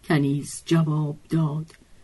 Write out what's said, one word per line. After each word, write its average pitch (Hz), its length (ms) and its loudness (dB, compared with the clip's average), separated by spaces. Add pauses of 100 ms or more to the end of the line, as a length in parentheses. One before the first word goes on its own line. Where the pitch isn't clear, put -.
کنیز 143 580 0
جواب 151 520 0 (120)
داد: 156 360 0 (380)